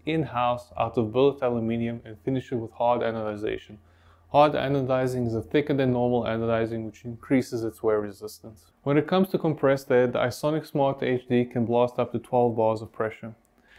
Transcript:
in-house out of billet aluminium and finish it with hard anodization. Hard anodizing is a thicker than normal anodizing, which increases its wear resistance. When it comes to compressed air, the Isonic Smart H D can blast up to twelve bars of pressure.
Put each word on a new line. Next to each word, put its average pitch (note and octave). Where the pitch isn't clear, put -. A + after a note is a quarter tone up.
in-house B2
out A2+
of A2
billet C3+
aluminium A#2
and A2
finish C3
it B2+
with A2+
hard A#2+
anodization. G#2+
Hard D3
anodizing C3
is A2+
a A2+
thicker D3
than C3
normal B2
anodizing, A2+
which G#2+
increases A#2+
its A2
wear G#2+
resistance. G#2+
When C#3+
it D3
comes F#3+
to E3+
compressed C#3
air, B2
the A2+
Isonic D3+
Smart C#3
H B2
D B2
can B2
blast A#2+
up A#2+
to A#2
twelve A#2+
bars A2
of G#2+
pressure. A2